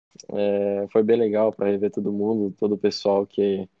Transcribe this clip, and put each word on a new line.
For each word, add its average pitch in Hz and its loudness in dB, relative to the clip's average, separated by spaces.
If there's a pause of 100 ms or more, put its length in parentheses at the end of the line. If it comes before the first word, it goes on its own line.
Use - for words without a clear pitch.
(300)
É, 101 -2
foi 110 4
bem 113 2
legal 107 2
pra 101 -4
rever 101 0
todo 101 -4
mundo, 104 -2
todo 104 0
o 95 -2
pessoal 101 0
que 98 -2 (120)